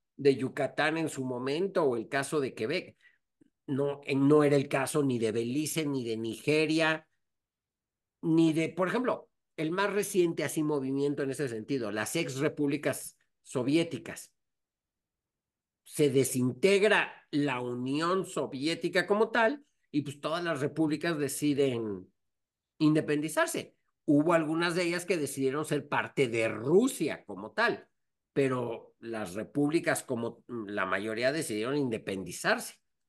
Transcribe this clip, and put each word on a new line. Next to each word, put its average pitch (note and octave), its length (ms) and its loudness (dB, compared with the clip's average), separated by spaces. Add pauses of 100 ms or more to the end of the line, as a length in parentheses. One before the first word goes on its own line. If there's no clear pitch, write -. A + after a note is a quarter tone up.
(160)
de C#3 200 4
Yucatán C#3+ 640 0
en D#3+ 100 0
su C3 160 -6
momento, D3 600 -2
o B2 120 2
el A2+ 120 -6
caso C#3 320 -2
de B2+ 140 -4
Quebec. C#3 420 -4 (720)
No, C#3 380 -2
eh, C#3 120 0
no D3 280 8
era C#3+ 120 6
el C#3 120 2
caso C#3+ 360 0
ni B2 140 2
de A2 140 2
Belice, C#3+ 540 -2
ni C3+ 180 -2
de A2+ 120 -4
Nigeria, D#3 920 0 (1120)
ni E3 300 4
de, D#3+ 180 0
por F#3 180 0
ejemplo, A#3 420 -2 (260)
el D#3 140 -4
más G3 220 0
reciente F3 520 0
así D3+ 180 -2
movimiento C#3+ 600 0
en C3+ 80 -2
ese C3+ 180 -4
sentido, A2+ 420 -4
las A2 260 -4
ex C#3 220 -2
repúblicas C#3+ 800 -2 (260)
soviéticas. C#3+ 880 -2 (1500)
Se D3 280 0
desintegra D3+ 1200 2
la C#3+ 300 0
Unión C#3 680 -2
Soviética D#3+ 800 -2
como G#3+ 240 2
tal, B3 340 0 (260)
y D3 120 -2
pues C#3 180 -12
todas E3+ 240 -4
las D#3+ 160 -2
repúblicas D3+ 580 0
deciden C3 960 0 (680)
independizarse. D#3 1000 0 (300)
Hubo D3+ 280 4
algunas E3 420 0
de F3+ 80 0
ellas E3+ 220 -2
que F3+ 120 0
decidieron C3+ 480 -2
ser C#3+ 220 -2
parte B2 400 0
de A2+ 200 0
Rusia C#3 800 2
como G2+ 260 -12
tal, - 360 0 (460)
pero B2 640 -2
las G#2+ 340 -8
repúblicas D3 680 0
como, A#2 440 -6
mm, A2+ 200 -8
la G2+ 180 -2
mayoría A2 460 0
decidieron B2 440 -2
independizarse. A2+ 1000 -4 (320)